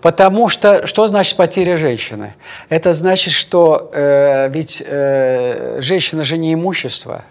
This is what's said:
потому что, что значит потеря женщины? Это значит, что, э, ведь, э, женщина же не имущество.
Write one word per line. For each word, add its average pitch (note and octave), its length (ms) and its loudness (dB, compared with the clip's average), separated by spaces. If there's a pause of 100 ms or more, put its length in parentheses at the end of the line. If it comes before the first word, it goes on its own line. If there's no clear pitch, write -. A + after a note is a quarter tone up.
потому F#3+ 480 4
что, G3+ 380 2
что G#3+ 220 2
значит G3 280 0
потеря F3+ 400 0
женщины? A2 600 -6 (340)
Это E3 240 2
значит, F3+ 400 0
что, - 580 2
э, C#3+ 560 2
ведь, D3+ 380 -6
э, B2+ 960 -2
женщина D#3+ 420 -2
же D#3 140 -4
не D#3+ 160 -2
имущество. E3 680 -6 (100)